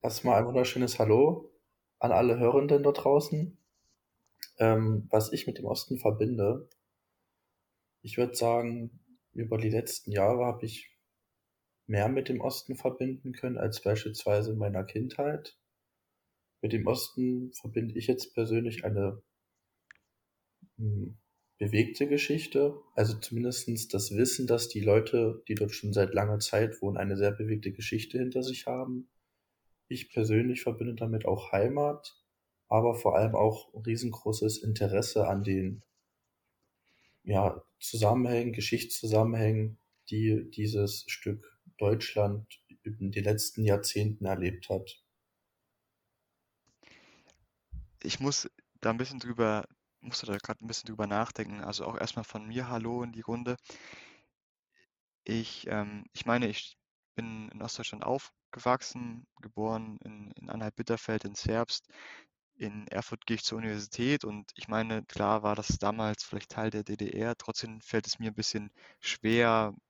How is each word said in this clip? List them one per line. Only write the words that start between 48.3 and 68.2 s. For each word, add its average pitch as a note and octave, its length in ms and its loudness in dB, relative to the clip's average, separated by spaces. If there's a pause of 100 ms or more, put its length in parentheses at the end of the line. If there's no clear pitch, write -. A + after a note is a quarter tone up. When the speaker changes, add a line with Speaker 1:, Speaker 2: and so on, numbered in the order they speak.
Speaker 2:
da A2+ 80 0
ein A2+ 80 0
bisschen B2+ 220 -6
drüber, A#2 460 0 (360)
musste B2 240 -10
da G2+ 120 -4
grad - 240 -8
ein A2 60 -12
bisschen A2+ 200 -10
drüber G#2+ 200 -4
nachdenken. G#2 540 -4
Also G#2 240 -8
auch - 120 -6
erstmal - 280 -6
von G#2+ 200 -12
mir A#2+ 220 -8
Hallo A#2+ 360 -4
in A#2+ 100 -10
die A2+ 80 -14
Runde. A#2+ 340 -4 (1700)
Ich, A2+ 460 -6
ähm, G#2 420 -4
ich - 140 -12
meine, A#2+ 240 0
ich - 280 -10 (380)
bin A2 320 -10
in G#2+ 140 -14
Ostdeutschland A2 420 -8
aufgewachsen, B2 1200 -4 (160)
geboren A2 600 -4
in, G#2 280 -16
in - 180 -16
Anhalt-Bitterfeld, A2 760 -4
in G2+ 120 -10
Zerbst. - 520 -2 (680)
In G#2+ 340 -10
Erfurt - 360 -8
gehe A#2 100 0
ich - 80 -6
zur - 140 -4
Universität A2+ 680 -2
und G#2 300 -12
ich - 120 -14
meine, A2 380 -2
klar G#2+ 380 0
war G#2 120 2
das - 240 -2
damals G#2+ 460 -2
vielleicht - 260 -12
Teil A2 180 -2
der G#2+ 140 -6
D G#2 140 -8
D G#2 140 -4
R, A2+ 260 -4
trotzdem A2 420 -10
fällt G#2+ 260 -4
es - 140 -6